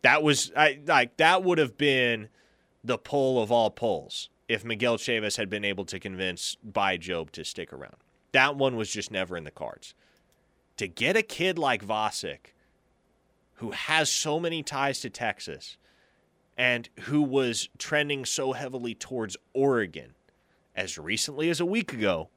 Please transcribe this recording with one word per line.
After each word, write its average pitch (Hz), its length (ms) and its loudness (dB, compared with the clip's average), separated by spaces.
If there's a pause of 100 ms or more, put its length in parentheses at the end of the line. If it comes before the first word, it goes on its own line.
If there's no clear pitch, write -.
That 139 200 6
was, 147 340 2
I, 147 300 4
like, 135 320 4
that 175 260 6
would 180 140 4
have 135 200 2
been 123 520 2 (540)
the 117 140 0
pull 131 440 2
of 107 100 0
all 113 200 6
pulls - 580 -4 (180)
if 110 160 0
Miguel 117 340 0
Chavis 107 400 -2
had 101 120 -4
been 104 160 -4
able 98 200 -2
to 92 140 -10
convince 92 640 -6
Bai 98 360 0
Jobe 85 320 -6
to 82 120 -14
stick - 300 -12
around. 67 220 -18 (360)
That 135 240 4
one 135 200 2
was 110 160 -4
just - 180 -8
never 92 260 -4
in 82 100 -8
the 71 40 -12
cards. - 460 -14 (840)
To 101 100 -4
get 127 300 0
a 220 60 2
kid 180 340 -2
like 127 260 0
Vasek, 104 680 -6 (1040)
who - 160 -10
has 156 360 0
so 156 320 -2
many 165 220 -4
ties 139 380 -2
to 123 100 -10
Texas - 680 -8 (800)
and 123 320 0 (140)
who 147 220 2
was 131 460 0 (100)
trending 147 460 -2
so 131 260 -2
heavily 123 420 -6
towards 110 420 -6 (180)
Oregon 101 600 2 (640)
as 92 240 -6
recently 131 500 -2
as 160 100 -2
a 175 60 0
week 196 280 -4
ago 95 440 0